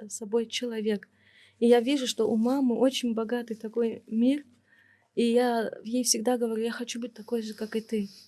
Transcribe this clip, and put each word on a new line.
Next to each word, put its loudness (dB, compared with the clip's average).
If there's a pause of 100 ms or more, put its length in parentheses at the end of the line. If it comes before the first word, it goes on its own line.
с -12
собой -2
человек. -4 (520)
И 6
я 8
вижу, 0
что 0
у 2
мамы 2
очень 2
богатый -4
такой -4
мир. 2 (720)
И 2 (100)
я 2 (120)
ей -2
всегда 2
говорю: -2
«Я -2
хочу -8
быть -10
такой -6
же, -10
как -8
и -2
ты. -4 (180)